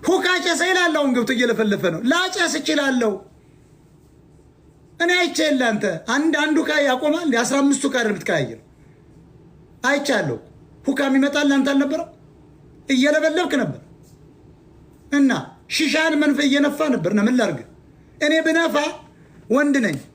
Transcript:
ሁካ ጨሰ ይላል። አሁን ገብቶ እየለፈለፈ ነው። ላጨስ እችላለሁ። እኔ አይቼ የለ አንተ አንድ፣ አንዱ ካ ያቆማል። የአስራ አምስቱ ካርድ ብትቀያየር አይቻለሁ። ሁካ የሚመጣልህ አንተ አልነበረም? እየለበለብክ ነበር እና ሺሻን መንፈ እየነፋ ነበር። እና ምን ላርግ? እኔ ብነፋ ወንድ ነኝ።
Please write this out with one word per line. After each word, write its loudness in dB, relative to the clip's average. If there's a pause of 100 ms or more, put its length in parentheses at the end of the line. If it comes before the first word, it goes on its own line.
ሁካ 2 (140)
ጨሰ -2
ይላል። 0
አሁን 2
ገብቶ 0
እየለፈለፈ 0
ነው። -6
ላጨስ 0
እችላለሁ። 0 (1900)
እኔ 0
አይቼ 0
የለ 0
አንተ 0 (260)
አንድ፣ 2
አንዱ 0
ካ -2
ያቆማል። 0
የአስራ 0
አምስቱ 0
ካርድ -2
ብትቀያየር -4 (1200)
አይቻለሁ። -2 (460)
ሁካ -2
የሚመጣልህ 2
አንተ 2
አልነበረም? -2 (800)
እየለበለብክ 2
ነበር -4 (1300)
እና 4 (400)
ሺሻን 0
መንፈ 2
እየነፋ 2 (100)
ነበር። 0
እና 2
ምን 2
ላርግ? 0 (600)
እኔ 2
ብነፋ 0 (760)
ወንድ 2
ነኝ። -2 (180)